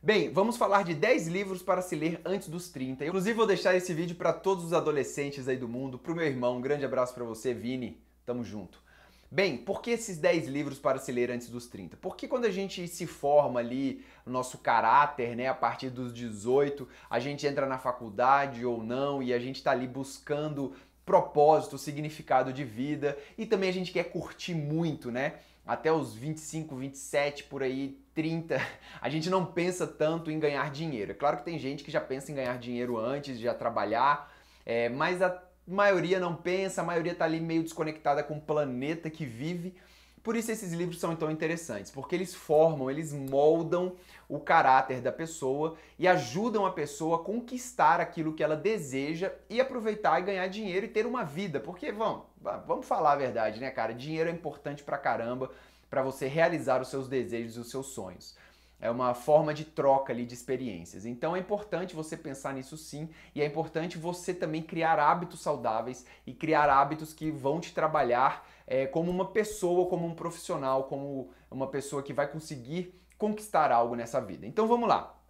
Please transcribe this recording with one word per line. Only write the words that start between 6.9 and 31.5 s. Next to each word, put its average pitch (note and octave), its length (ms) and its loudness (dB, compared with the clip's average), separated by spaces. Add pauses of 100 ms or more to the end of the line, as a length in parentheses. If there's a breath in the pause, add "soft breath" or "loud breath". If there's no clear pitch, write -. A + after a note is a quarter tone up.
pra A#2+ 100 -6
você, A#2 300 -4
Vini, A#2 440 -6 (280 soft breath)
tamo B2 180 -4
junto. G2 400 -12 (460 soft breath)
Bem, D#3+ 260 2
por - 260 -6
que A#3 80 -4
esses A3+ 280 -4
dez E3+ 280 4
livros C#3 320 -4
para C3+ 200 2
se - 120 -8
ler B2 200 2
antes A#2+ 180 -6
dos A#2+ 180 -10
trinta? F2+ 340 -14
Porque F#3+ 280 -8
quando B3 160 0
a A3 60 4
gente F#3 360 -4
se E3 200 -8
forma C#3+ 520 4
ali, B2 460 -4 (200 loud breath)
o A#2+ 60 -10
nosso B2+ 280 -4
caráter, B2 760 4
né, B2 140 -2
a C3 60 0
partir B2 360 -2
dos B2 220 -8
dezoito, B2 760 0 (240 loud breath)
a A2+ 80 0
gente C#3 260 -4
entra C#3+ 220 0
na C3 120 -2
faculdade B2 840 2
ou A#2 200 0
não, C#3 360 -2
e B2 120 0
a A#2+ 80 2
gente C3 220 -8
tá D3 100 2
ali B2+ 160 0
buscando C#3+ 840 -6 (300 loud breath)
propósito, - 720 6
significado C#3 760 0
de C3+ 120 -6
vida, C#3 540 -2 (180 loud breath)
e A3+ 80 -6
também G3 240 2
a F#3 40 0
gente F#3 200 -4
quer F3+ 120 0
curtir - 500 -8
muito, D3+ 560 -2
né? C3+ 240 -2 (320 loud breath)
Até B2 260 2
os B2+ 220 0
vinte D3+ 240 -6
e - 20 -14
cinco, D#3 360 -8
vinte C3+ 180 -8
e - 40 -14
sete, C#3+ 460 -2
por C#3 180 -6
aí, C3+ 360 -4 (160)
trinta, D#3+ 440 -2 (420 loud breath)
a - 100 -4
gente D#3 180 -2
não F#3 160 2
pensa F3 420 -2
tanto D#3 440 0
em D#3 80 -2
ganhar C#3+ 320 0
dinheiro. C3+ 400 -4
É G2 40 -4
claro D3+ 240 2
que - 60 -10
tem E3+ 140 -6